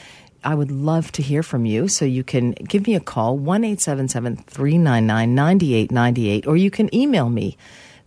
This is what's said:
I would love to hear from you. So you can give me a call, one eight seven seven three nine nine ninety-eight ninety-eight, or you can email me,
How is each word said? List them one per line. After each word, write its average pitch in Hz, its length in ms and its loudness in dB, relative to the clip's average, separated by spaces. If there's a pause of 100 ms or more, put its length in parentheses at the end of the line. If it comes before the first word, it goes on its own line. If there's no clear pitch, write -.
(420)
I 151 140 -2
would 143 160 -2
love 156 400 -2
to 160 100 -6
hear 143 220 -2
from 120 200 -2
you. 113 220 0
So 190 180 -2
you 131 200 -2
can 123 260 0
give - 380 -2
me 220 80 2
a 165 40 0
call, 123 380 -2
one 175 240 0
eight 208 180 -2
seven 135 280 -2
seven 120 280 -4
three 147 420 -2
nine 123 280 4
nine 113 300 2
ninety-eight 143 560 2
ninety-eight, 120 560 0
or 156 80 4
you 196 160 2
can 214 220 0
email 233 360 2
me, 104 260 -4 (500)